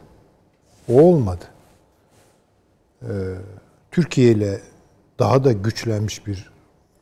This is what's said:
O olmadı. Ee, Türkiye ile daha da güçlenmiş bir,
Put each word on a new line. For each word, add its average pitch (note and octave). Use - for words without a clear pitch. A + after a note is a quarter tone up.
O B2
olmadı. C#3
Ee, A#2+
Türkiye C3
ile G#2
daha B2
da C3+
güçlenmiş G#2+
bir, G2